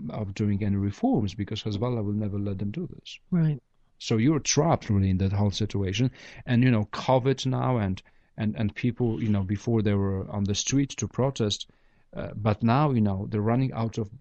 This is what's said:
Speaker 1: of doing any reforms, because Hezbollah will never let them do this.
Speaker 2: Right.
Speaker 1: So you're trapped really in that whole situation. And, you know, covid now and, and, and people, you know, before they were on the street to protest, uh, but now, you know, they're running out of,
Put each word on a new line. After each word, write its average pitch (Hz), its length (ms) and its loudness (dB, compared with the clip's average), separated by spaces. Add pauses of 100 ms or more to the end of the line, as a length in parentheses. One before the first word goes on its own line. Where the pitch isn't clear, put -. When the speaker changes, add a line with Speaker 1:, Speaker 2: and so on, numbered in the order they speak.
(100)
Speaker 1:
of 101 240 -6
doing 104 280 0
any 101 140 0
reforms, 101 580 0
because 107 280 -6
Hezbollah 110 420 -2
will 101 80 -2
never 104 260 -4
let 101 200 -4
them 101 120 -6
do 165 220 -8
this. - 260 -20 (120)
Speaker 2:
Right. 156 320 2 (360)
Speaker 1:
So - 200 0
you're 139 220 4
trapped 147 500 2
really 98 200 4
in 92 80 2
that 95 140 2
whole 101 180 2
situation. 101 600 -2 (340)
And, 123 180 4
you 131 80 6
know, 107 220 4
covid 131 540 2
now 127 320 0
and, 98 240 -2 (340)
and, 107 200 -2
and 104 180 -2
people, 117 480 0
you 113 60 0
know, 101 140 2
before 104 400 0
they 104 120 2
were 98 360 -2
on 104 140 -2
the 101 100 0
street 139 360 0
to - 180 -6
protest, 117 640 -2 (440)
uh, - 200 -8
but 107 280 0
now, 135 280 4
you 123 100 2
know, 101 300 0
they're 107 100 0
running 120 320 0
out 113 260 -4
of, 107 120 -4 (100)